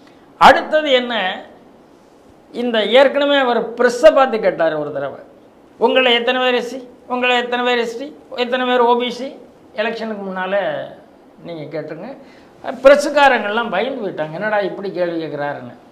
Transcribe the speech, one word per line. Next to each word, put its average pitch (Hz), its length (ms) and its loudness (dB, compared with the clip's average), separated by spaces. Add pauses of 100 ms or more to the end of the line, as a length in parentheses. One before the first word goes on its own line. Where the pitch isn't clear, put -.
(380)
அடுத்தது 302 540 6
என்ன? 240 500 -2 (1120)
இந்த 226 340 -2
ஏற்கனவே 277 520 4
அவர் 240 360 0
பிரஸ்ஸை 247 400 4
பார்த்து 262 260 2
கேட்டார் 165 360 0
ஒரு 147 160 -6
தடவை, 139 280 -8 (580)
"உங்களை 254 360 2
எத்தனை 247 280 0
பேர் 254 120 0
எஸ் 220 160 -2
சி? 262 180 -14 (200)
உங்களை 247 280 0
எத்தனை 240 300 -2
பேர் 247 120 0
எஸ் 226 220 -4
டி? 294 160 -12 (200)
எத்தனை 247 300 -2
பேர் 247 140 0
ஓ 240 180 4
பி 240 140 -2
சி?" 247 240 -10 (400)
எலெக்ஷனுக்கு 220 440 -6 (100)
முன்னால 185 360 -4 (800)
நீங்க 160 360 -10
கேட்டுருங்க. 170 380 -12 (640)
பிரஸ்ஸுக்காரங்கள்லாம் 262 840 4
பயந்து 220 380 -4
போயிட்டாங்க, 156 260 -6
"என்னடா 208 260 -2
இப்படி 196 320 -4
கேள்வி 170 320 -4
கேட்குறாருன்னு." 143 500 -8 (180)